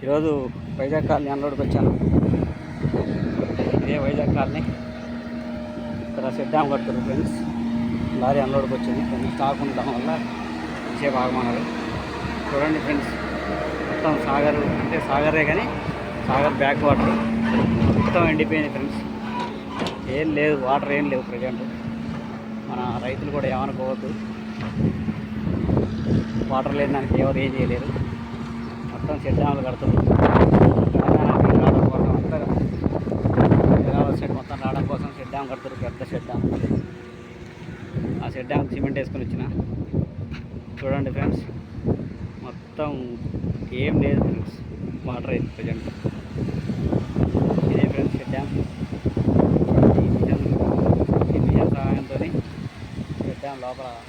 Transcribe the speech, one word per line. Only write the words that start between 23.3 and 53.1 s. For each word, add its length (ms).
కూడా 180
ఏమనుకోవద్దు, 560
వాటర్ 280
లేని 180
దానికి 260
ఎవరు 220
ఏం 120
చేయలేరు. 320
మొత్తం 320
షెడ్ 160
డ్యామ్లు 280
కడుతున్నారు. 360
తెలంగాణ 340
రావడం 320
కోసం 240
అంతా, 200
తెలంగాణ 340
సైడ్ 200
మొత్తం 240
రావడం 280
కోసం 260
షెడ్ 160
డ్యామ్ 180
కడుతున్నారు, 340
పెద్ద 140
షెడ్ 180
డ్యామ్. 140
ఆ 120
షెడ్ 160
డ్యామ్ 220
సిమెంట్ 260
వేసుకొని 260
వచ్చిన. 180
చూడండి 360
ఫ్రెండ్స్, 260
మొత్తం 440
ఏం 120
లేదు 220
ఫ్రెండ్స్, 280
వాటర్ 260
అయితే 220
ప్రజెంట్. 320
ఇదే 200
ఫ్రెండ్స్ 260
షెడ్ 160
డ్యామ్. 160
ఈ 120
మిషన్, 300
ఈ 40
మిషన్ 280
సహాయంతోని 540